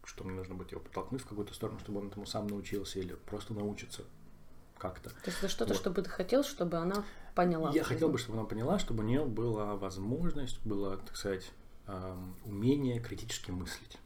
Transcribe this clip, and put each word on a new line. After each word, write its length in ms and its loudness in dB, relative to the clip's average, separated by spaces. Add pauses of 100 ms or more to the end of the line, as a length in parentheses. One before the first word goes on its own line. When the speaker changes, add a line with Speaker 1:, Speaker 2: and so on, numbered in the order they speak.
Speaker 1:
что 200 -12
мне 120 -4
нужно 180 -6
будет 180 -8
его 80 -6
подтолкнуть 420 -4
в 40 -12
какую-то 280 -4
сторону, 260 -4
чтобы 200 -4
он 80 -6
этому 180 -8
сам 200 -2
научился, 540 -2
или 140 -4 (120)
просто 280 -6
научится 480 -4 (760)
как-то. 320 -6
Speaker 2:
То 200 -6
есть 80 -4
это 100 2
что-то, 260 2
Speaker 1:
Вот. 60 2
Speaker 2:
что 100 2
бы 120 2
ты 80 -4
хотел, 340 4
чтобы 320 0
она 280 2 (300)
поняла, 380 6
Speaker 1:
Я 100 6
Speaker 2:
в 60 0
чем 0 -
Speaker 1:
хотел 200 4
бы, 100 4
Speaker 2:
дело? 0 -
Speaker 1:
чтобы 200 -2
она 100 0
поняла, 300 4
чтобы 240 2
у 40 2
нее 180 6
была 520 2
возможность, 920 2
было, 300 2
так 200 -8
сказать, 340 -2 (380)
эм, 460 -6 (100)
умение 560 4
критически 520 -6
мыслить. 540 -6